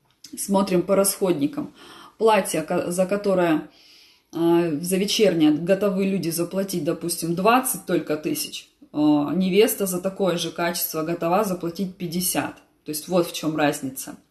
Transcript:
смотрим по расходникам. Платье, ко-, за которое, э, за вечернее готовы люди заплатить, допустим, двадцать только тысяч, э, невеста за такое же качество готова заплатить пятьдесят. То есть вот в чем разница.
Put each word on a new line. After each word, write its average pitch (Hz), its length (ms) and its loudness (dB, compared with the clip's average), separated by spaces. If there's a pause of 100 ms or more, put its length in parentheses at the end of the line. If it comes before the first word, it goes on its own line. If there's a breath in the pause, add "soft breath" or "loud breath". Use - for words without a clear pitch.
(360)
смотрим 196 460 2
по 196 120 0
расходникам. 180 800 0 (440 loud breath)
Платье, 196 440 2
ко-, 175 300 -4
за 180 140 2
которое, 185 640 0 (640 loud breath)
э, 170 480 2
за 180 160 -2
вечернее 185 540 4
готовы 190 540 0
люди 185 260 -2
заплатить, 175 540 -4
допустим, 165 500 -4
двадцать 233 500 2
только 160 320 0
тысяч, - 520 -6 (240)
э, - 40 -8
невеста 180 920 2
за 180 140 -4
такое 190 360 -2
же 165 160 -4
качество 175 500 -4
готова 170 400 0
заплатить 185 540 -4
пятьдесят. 170 600 -4 (280)
То 151 60 -10
есть 151 180 -8
вот 175 180 2
в - 60 -10
чем 156 240 -4
разница. 147 580 -2 (160)